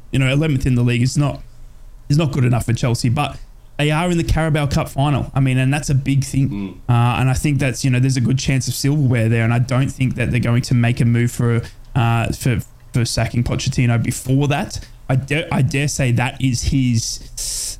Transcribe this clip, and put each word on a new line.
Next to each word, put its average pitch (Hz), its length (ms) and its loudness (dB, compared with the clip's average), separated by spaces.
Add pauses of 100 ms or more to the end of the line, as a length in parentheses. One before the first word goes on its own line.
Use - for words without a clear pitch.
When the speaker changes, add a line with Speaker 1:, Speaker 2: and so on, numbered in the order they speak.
(120)
Speaker 1:
You - 60 0
know, 131 100 2
eleventh 143 380 0
in 131 80 2
the 120 80 2
league 120 200 2
is 131 160 0
not, 143 240 0 (680)
is 143 80 2
not 151 160 2
good 147 120 0
enough 120 220 2
for 117 60 0
Chelsea, 120 360 0
but 143 300 -2 (380)
they 147 140 0
are 165 200 0
in 175 80 0
the 165 60 0
Carabao 156 420 2
Cup 151 220 0
final. 139 460 0
I 131 60 2
mean, 131 180 2
and 131 140 2
that's 151 180 -2
a 147 40 2
big 135 300 0
thing. 131 240 0
Speaker 2:
Mm. 98 240 -6 (160)
Speaker 1:
Uh, 120 320 2
and 131 100 2
I 127 40 2
think 147 240 2
that's, 135 260 -2
you 139 60 2
know, 123 100 2
there's 131 160 2
a 131 60 2
good 131 160 2
chance 135 300 0
of 123 60 -4
silverware 131 540 2
there, 113 160 2
and 117 80 2
I 120 60 2
don't 123 300 0
think 131 280 -2
that 120 140 -2
they're 123 100 0
going 120 220 2
to - 120 0
make 120 260 2
a - 40 2
move 120 260 2
for, 117 320 0 (320)
uh, 117 380 0
for, 123 260 0 (340)
for 127 120 0
sacking 123 400 -2
Pochettino 123 580 0
before 135 460 0
that. 147 360 -4 (240)
I 131 80 2
da-, 143 340 -2
I 139 120 0
dare 135 260 0
say 131 240 0
that 120 300 0
is 127 220 0
his, - 1160 -2